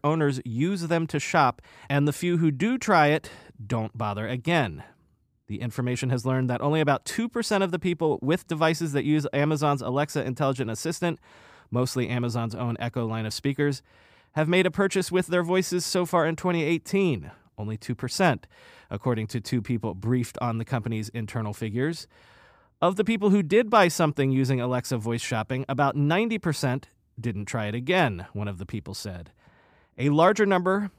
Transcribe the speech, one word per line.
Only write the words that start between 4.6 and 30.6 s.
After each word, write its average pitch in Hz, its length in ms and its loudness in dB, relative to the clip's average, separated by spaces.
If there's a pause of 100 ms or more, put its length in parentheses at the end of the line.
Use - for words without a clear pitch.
The 104 120 -8
information 123 500 -2
has 123 140 -2
learned 131 240 0
that 123 120 -2
only 151 200 2
about 143 240 2
two 233 240 -4
percent 208 360 0
of 170 80 -2
the 175 80 -2
people 165 420 0
with 156 240 0
devices 160 460 0
that 143 120 0
use 147 280 2
Amazon's 143 500 2
Alexa 139 420 -2
intelligent 127 460 -2
assistant, - 480 -4 (540)
mostly 123 360 0
Amazon's 120 460 -2
own 117 240 -4
Echo 120 260 -4
line 113 220 -4
of 107 80 -6
speakers, 139 480 -2 (520)
have 156 140 2
made 185 180 4
a 175 40 0
purchase 190 400 0
with 180 160 2
their 180 160 2
voices 180 420 0
so 180 220 0
far 165 180 2
in 160 120 0
twenty 175 260 0
eighteen. 156 720 0 (260)
Only 107 180 -6
two 120 200 -6
percent, 131 500 0 (440)
according 110 380 -2
to 117 120 -6
two 120 200 -2
people 107 340 -4
briefed 113 460 -2
on 113 180 -2
the 113 60 -6
company's 110 440 -4
internal 110 440 -6
figures. 123 540 -4 (760)
Of 180 140 2
the 208 80 2
people 208 260 2
who 202 120 6
did 208 280 4
buy 208 180 6
something 147 420 2
using 131 300 2
Alexa 123 380 -2
voice 117 240 -2
shopping, 131 460 -4
about 139 280 2
ninety 190 420 2
percent 139 500 -2 (300)
didn't 104 280 -4
try 107 200 -4
it 107 80 -4
again, 127 600 0
one 101 140 -4
of 95 100 -8
the 92 80 -10
people 104 260 -8
said. 90 380 -12 (680)
A 139 140 2
larger 180 340 6
number, 190 540 2